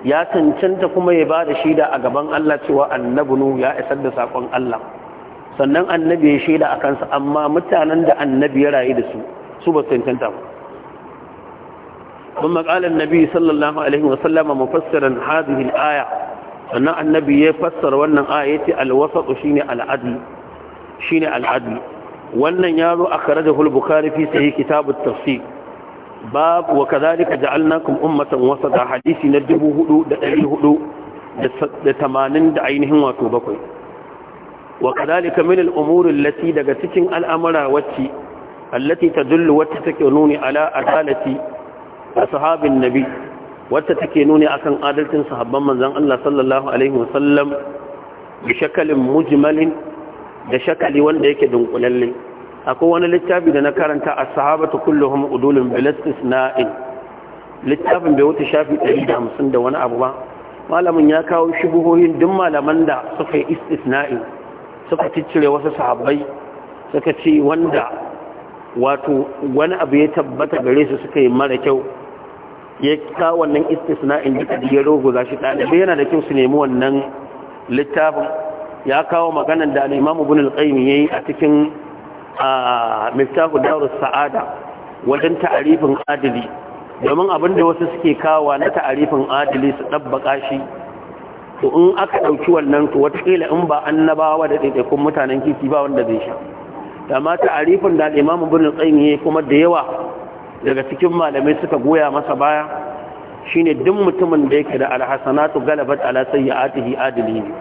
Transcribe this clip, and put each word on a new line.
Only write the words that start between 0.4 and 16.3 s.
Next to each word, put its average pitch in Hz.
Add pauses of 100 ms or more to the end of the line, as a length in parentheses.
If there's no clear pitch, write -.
kuma 180
ya 160
bada 156
shaida 156
a 135
gaban 135
Allah 151
cewa 143
annabi 131
Nuhu 135
ya 131
isar 147
da 131
saƙon 123
Allah. 117 (800)
Sannan 143
annabi 160
ya -
shaida 156
a -
kansa, 139
amma 143
mutanen 165
da 160
annabi 139
ya 147
rayu 131
da 120 (100)
su, 110 (460)
su 170
ba 147
su -
cancanta 123
ba. 87 (2000)
ثم 160
قال 165
النبي 160
صلى 165
الله 147
عليه 143
وسلم 151 (160)
مفسرا 147 (160)
هذه 143 (160)
الآية. 147 (600)